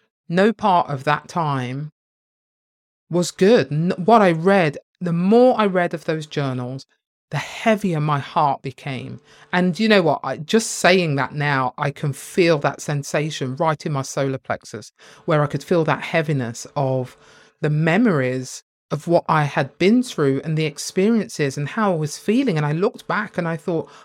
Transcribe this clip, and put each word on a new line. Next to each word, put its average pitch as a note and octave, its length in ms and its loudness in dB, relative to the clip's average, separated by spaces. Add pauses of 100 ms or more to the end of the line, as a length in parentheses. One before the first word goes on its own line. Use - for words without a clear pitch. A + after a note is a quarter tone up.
(300)
No G3 220 4
part G3 380 2
of C3+ 140 -6
that D3 220 -2
time C#3 640 -4 (1160)
was E3 220 -2
good. F#3+ 420 4
N-, E3 240 0
what G#3+ 240 6
I F#3+ 120 6
read, E3 440 2 (240)
the F3 140 -2
more A3+ 440 4
I G#3+ 60 2
read F3+ 300 0
of D#3+ 100 -10
those D#3 220 -4
journals, C3 580 -6 (460)
the D3 80 -6
heavier G#3 600 -2
my D3 200 0
heart C#3+ 420 0
became. B2+ 640 -12 (320)
And F3+ 260 2
you A3 80 2
know G3+ 140 6
what? D3+ 200 2
I, C3 140 -6
just A3 360 -2
saying F3 440 2
that C3+ 160 -2
now, C#3 460 -2
I C#3+ 120 -2
can C#3 220 -4
feel E3+ 460 2
that - 240 -4
sensation D3 760 -4
right D#3 300 -2
in D#3+ 60 -4
my C3+ 100 -4
solar C3+ 340 -4
plexus, - 560 -10 (320)
where D3+ 180 2
I D3 40 0
could - 180 -6
feel E3+ 200 2
that - 180 -2
heaviness D3 640 -2 (100)
of C3 400 -2 (460)
the D3+ 80 0
memories D3+ 920 0 (280)
of D3+ 180 -6
what E3+ 220 4
I D#3 140 2
had C#3+ 340 -4
been A3+ 240 4
through C#3 420 0
and D#3 140 -2
the D#3 80 0
experiences F#3 920 -2
and D3 140 -6
how G#3 240 0
I - 20 -2
was D3+ 220 -4
feeling. A3+ 400 0
And D3+ 80 0
I D3 60 0
looked F3 340 -2
back G3 320 -4
and F3 100 -4
I E3 80 -4
thought, E3 320 -4 (160)